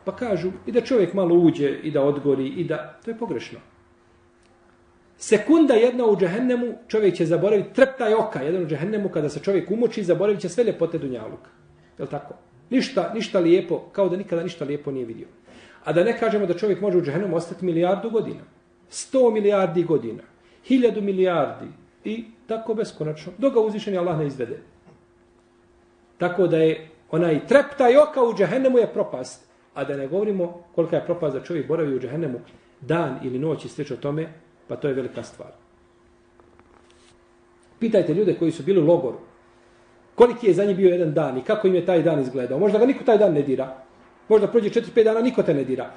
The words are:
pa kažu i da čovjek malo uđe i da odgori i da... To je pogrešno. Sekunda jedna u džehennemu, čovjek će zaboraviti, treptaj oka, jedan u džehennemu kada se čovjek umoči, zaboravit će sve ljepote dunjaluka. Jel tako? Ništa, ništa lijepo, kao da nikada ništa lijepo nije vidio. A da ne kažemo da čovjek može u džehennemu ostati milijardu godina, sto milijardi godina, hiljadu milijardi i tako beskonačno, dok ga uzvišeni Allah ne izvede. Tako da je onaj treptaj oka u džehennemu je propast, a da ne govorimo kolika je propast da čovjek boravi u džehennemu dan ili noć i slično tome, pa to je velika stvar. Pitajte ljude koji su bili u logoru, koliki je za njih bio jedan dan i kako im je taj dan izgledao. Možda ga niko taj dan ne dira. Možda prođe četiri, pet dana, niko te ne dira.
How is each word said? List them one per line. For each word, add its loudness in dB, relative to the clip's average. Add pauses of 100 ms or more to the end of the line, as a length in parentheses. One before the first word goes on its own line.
pa -6
kažu -4 (140)
i -8
da 2
čovjek 0
malo 2
uđe 4 (140)
i -6
da 2
odgori 0
i -6
da... -8
To -8
je -10
pogrešno. -8 (1600)
Sekunda 4
jedna 4
u 4
džehennemu, 0 (140)
čovjek 0
će 0
zaboraviti, 0
treptaj 0
oka, -2
jedan -4
u -6
džehennemu -4
kada -4
se -8
čovjek -2
umoči, -2
zaboravit 0
će -6
sve -2
ljepote -2
dunjaluka. -10 (480)
Jel -10
tako? -10 (360)
Ništa, 0
ništa -2
lijepo, 2 (120)
kao 0
da -4
nikada -4
ništa -8
lijepo -6
nije -6
vidio. -14 (560)
A -4
da 4
ne 0
kažemo 0
da -2
čovjek -2
može 2
u 4
džehennemu -4
ostati -6
milijardu 0
godina, -4 (480)
sto 2
milijardi 2
godina, -2 (400)
hiljadu 2
milijardi 0 (360)
i -8 (240)
tako -6
beskonačno, -8
dok 0
ga 4
uzvišeni -2
Allah -2
ne -2
izvede. -8 (1600)
Tako 0
da 2
je 0 (220)
onaj 0
treptaj 4
oka 4
u 0
džehennemu 2
je 2
propast, -8 (240)
a -6
da -6
ne -6
govorimo -4 (120)
kolika 0
je -2
propast -4
da -6
čovjek -6
boravi -2
u -2
džehennemu -6 (420)
dan -2
ili -4
noć -4
i -10
slično -8
tome, -6 (380)
pa -8
to -4
je 0
velika -6
stvar. -18 (2250)
Pitajte 2
ljude 2
koji 0
su -10
bili 2
u 4
logoru, 2 (960)
koliki 6
je 6
za 2
njih 0
bio 6
jedan 0
dan 0
i -6
kako 0
im 2
je 0
taj 2
dan 2
izgledao. -4
Možda 2
ga 6
niko 0
taj 4
dan 4
ne 0
dira. -4 (540)
Možda 6
prođe 2
četiri, -2
pet 6
dana, 2
niko 0
te 2
ne 0
dira. -6